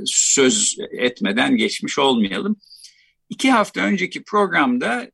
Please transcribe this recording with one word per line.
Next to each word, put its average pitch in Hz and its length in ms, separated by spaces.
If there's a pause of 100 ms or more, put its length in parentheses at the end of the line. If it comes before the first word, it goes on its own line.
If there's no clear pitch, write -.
söz - 720 (140)
etmeden 123 640
geçmiş 110 420
olmayalım. 120 580 (720)
İki - 220
hafta 220 300
önceki 185 420
programda, 175 920